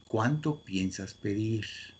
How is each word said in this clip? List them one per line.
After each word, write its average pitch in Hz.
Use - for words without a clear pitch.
cuánto 147
piensas 95
pedir, 107